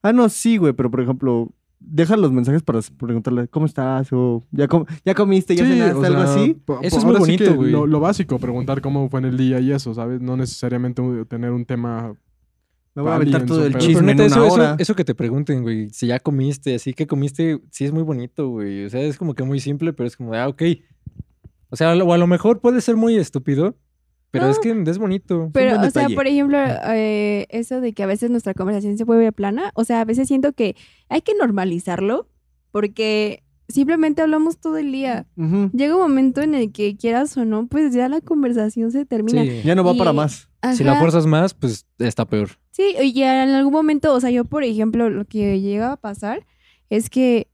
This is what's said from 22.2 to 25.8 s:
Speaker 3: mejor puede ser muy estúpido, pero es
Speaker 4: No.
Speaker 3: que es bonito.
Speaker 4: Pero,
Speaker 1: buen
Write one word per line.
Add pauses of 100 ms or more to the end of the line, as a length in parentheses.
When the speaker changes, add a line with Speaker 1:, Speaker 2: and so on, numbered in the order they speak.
Speaker 3:
mejor
puede
ser
muy
estúpido, (560)
pero
es
Speaker 4:
No. (220)
Speaker 3:
que
es
bonito.
Speaker 4:
Pero,
Speaker 1:
buen